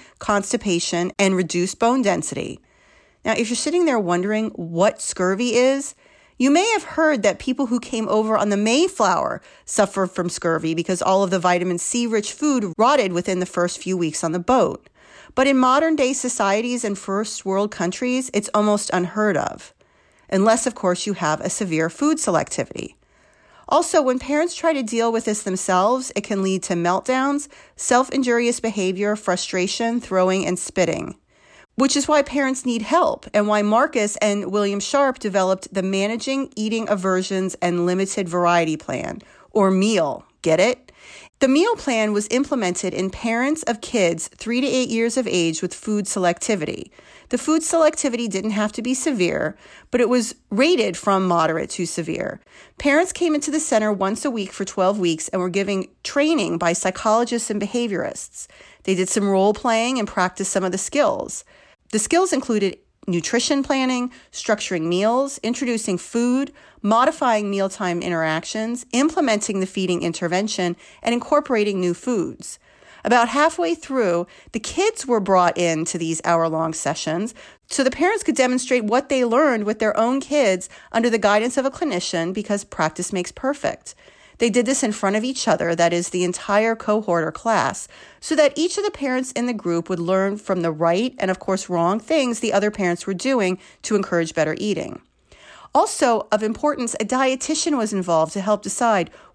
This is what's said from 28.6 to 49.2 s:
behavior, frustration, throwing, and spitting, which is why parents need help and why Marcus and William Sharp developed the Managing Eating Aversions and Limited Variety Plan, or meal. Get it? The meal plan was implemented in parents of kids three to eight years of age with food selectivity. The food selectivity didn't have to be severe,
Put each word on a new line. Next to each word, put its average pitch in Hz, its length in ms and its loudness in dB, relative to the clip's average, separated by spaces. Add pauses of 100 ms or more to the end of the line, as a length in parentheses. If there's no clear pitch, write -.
behavior, 202 560 -2
frustration, 196 800 -2
throwing, 185 460 0
and 180 120 -2
spitting, - 600 -4 (580)
which 269 200 2
is 285 140 0
why 302 120 6
parents 262 440 -2
need 233 160 -2
help 311 520 2
and 208 140 2
why 208 140 2
Marcus 214 560 2
and 202 340 0
William 202 300 0
Sharp 277 360 2
developed 190 560 0
the 190 80 -2
Managing 220 760 -2
Eating 220 320 -2
Aversions 185 720 -2
and 175 240 0
Limited 190 420 -2
Variety 170 480 2
Plan, - 460 -8 (300)
or 196 200 4
meal. 190 540 2 (160)
Get 160 180 4
it? 240 320 0 (480)
The 269 80 6
meal 349 300 6
plan 220 340 0
was 208 200 0
implemented 226 640 0
in 190 160 -2
parents 240 540 -2
of 214 160 -2
kids 170 560 0
three 240 240 -2
to 277 80 0
eight 254 220 0
years 226 260 0
of 254 100 0
age 165 360 0
with 180 120 -4
food 208 300 -4
selectivity. 180 880 -2 (380)
The 247 80 -2
food 311 240 2
selectivity 302 680 2
didn't 196 220 -2
have 214 220 -2
to - 80 -6
be 247 120 -2
severe, 226 640 -2 (340)